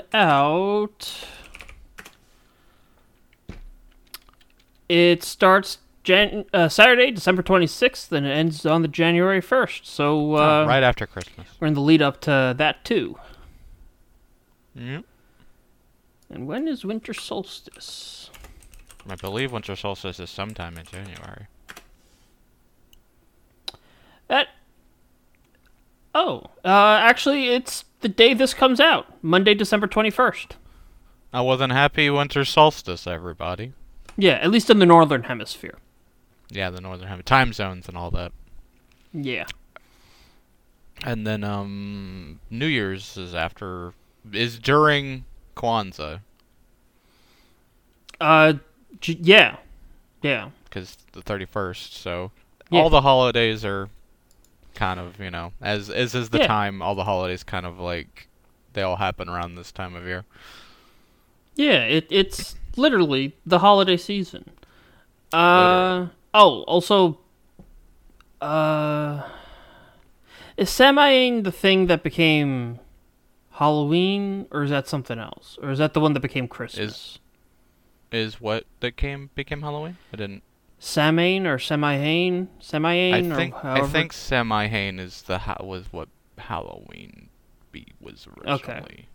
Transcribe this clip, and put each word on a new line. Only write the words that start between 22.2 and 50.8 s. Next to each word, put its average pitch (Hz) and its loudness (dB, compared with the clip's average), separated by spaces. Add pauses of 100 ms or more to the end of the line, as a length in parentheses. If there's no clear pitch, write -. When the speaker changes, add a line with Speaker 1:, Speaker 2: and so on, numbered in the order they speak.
Speaker 1:
That, 277 0 (1700)
oh, 311 -2 (200)
uh, 202 6
actually, 247 4
it's - -4 (160)
the 226 -2
day 226 6
this 254 2
comes 254 2
out, 277 2
Monday, 190 4
December 208 -2
twenty-first. 214 -2 (760)
Speaker 2:
Oh, 127 -2
well 131 2
then, 131 0
happy 143 2
winter 143 0
solstice, 151 2
everybody. 90 -8 (440)
Speaker 1:
Yeah, 190 4
at 165 0
least 226 4
in 220 6
the 190 6
northern 160 6
hemisphere. - -12 (720)
Speaker 2:
Yeah, 95 -6
the 90 -12
northern 92 -14
hemi-, 92 -12
time 127 4
zones 92 -8
and 87 -14
all 87 -10
that. 90 -6 (800)
Speaker 1:
Yeah. 131 -8 (1600)
Speaker 2:
And 110 -8
then, 107 -4
um, 101 -10 (120)
New 120 -6
Year's 101 -6
is 90 -14
after, 87 -8 (380)
is 117 -4
during 139 0 (320)
Kwanzaa. 98 -4 (2000)
Speaker 1:
Uh, 156 6 (480)
j-, 165 -6
yeah. 170 4 (640)
Yeah. 127 -6 (200)
Speaker 2:
'Cause 92 -14 (160)